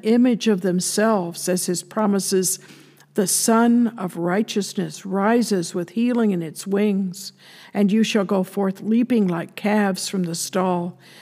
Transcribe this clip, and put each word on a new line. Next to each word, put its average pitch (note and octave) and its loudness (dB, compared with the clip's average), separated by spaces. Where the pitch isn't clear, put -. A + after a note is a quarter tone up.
image A#3+ 4
of F#3+ 2
themselves F#3 0
as F3+ 0
his F3 -2
promises, G3 0
"The G3 2
Sun A#3 4
of F3+ -6
Righteousness F3+ -2
rises G3 0
with F3 -6
healing A#3 0
in F3+ 0
its D#3 -10
wings, G3 -2
and G3+ 4
you A3 4
shall G#3+ 0
go F#3+ 0
forth F#3+ -4
leaping A#3 0
like E3+ -4
calves G3+ 0
from F#3+ -2
the E3 -4
stall. F3+ -2